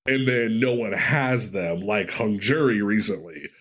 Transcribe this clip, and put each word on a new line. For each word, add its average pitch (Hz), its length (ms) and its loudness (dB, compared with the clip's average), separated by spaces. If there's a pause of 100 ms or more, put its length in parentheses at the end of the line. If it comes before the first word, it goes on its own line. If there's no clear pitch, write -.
and 131 200 2
then 117 320 2
no 123 140 2
one 110 200 -2
has 127 580 0
them, 87 300 -2
like 101 280 -2
Hung 107 300 -2
Jury 120 420 2
recently. 87 640 -2 (140)